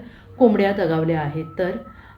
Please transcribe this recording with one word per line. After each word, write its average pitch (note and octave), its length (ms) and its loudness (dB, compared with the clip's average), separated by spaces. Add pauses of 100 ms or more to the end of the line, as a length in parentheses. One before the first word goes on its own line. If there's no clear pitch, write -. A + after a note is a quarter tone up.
(380)
कोंबड्या G3+ 340 4
दगावल्या D#3+ 480 0
आहेत, D3+ 240 -6 (140)
तर F3+ 120 -2 (480)